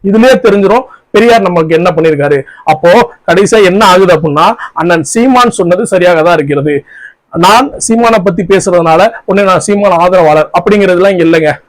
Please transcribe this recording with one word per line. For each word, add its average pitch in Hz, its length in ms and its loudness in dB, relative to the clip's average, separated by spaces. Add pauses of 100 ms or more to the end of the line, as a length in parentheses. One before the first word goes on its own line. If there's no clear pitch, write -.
இதுலயே 226 340 2
தெரிஞ்சிரும் 202 460 0 (260)
பெரியார் 220 360 2
நமக்கு 165 280 -2
என்ன 170 160 0
பண்ணிருக்காரு. 151 480 -2 (260)
அப்போ 170 260 0 (360)
கடைசியா 196 380 0
என்ன 190 220 0
ஆகுது 185 280 2
அப்படின்னா, 156 320 -2 (280)
அண்ணன் 165 300 -2
சீமான் 247 560 0
சொன்னது 180 260 -2
சரியாக 175 360 0
தான் 175 160 2
இருக்கிறது. 143 360 -4 (640)
நான் 208 300 2 (120)
சீமானை 226 460 0
பத்தி 196 180 -2
பேசுறதுனால 175 580 0 (240)
உடனே 196 240 -2
நான் 180 180 0
சீமான் 202 340 0
ஆதரவாளர் 165 520 2
அப்படிங்கிறதுலாம் 190 640 0
இங்க 175 120 -2
இல்லைங்க. 160 260 0 (160)